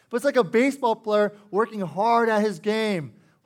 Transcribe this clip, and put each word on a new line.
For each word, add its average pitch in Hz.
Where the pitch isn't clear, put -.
But 233
it's 247
like 277
a 240
baseball 233
player 208
working 220
hard 226
at 214
his 208
game, 208